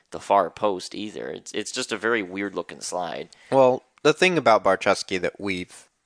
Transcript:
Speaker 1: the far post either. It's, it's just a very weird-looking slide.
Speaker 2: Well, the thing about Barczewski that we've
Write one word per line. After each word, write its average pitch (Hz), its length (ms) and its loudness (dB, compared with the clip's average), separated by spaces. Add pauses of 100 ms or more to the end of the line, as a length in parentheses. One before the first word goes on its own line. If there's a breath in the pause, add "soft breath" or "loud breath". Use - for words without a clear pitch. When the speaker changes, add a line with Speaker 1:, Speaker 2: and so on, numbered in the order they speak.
(120)
Speaker 1:
the 82 100 -10
far 101 280 4
post 98 460 -4
either. 87 340 -10
It's, - 220 -14
it's - 220 -8
just 127 180 -6
a 113 60 -6
very 110 260 0
weird-looking 92 580 -8
slide. 87 480 -8 (220 soft breath)
Speaker 2:
Well, 131 320 4 (200)
the 147 100 6
thing 185 220 2
about 113 280 4
Barczewski 95 580 0
that 87 180 -4
we've 92 480 -8 (180)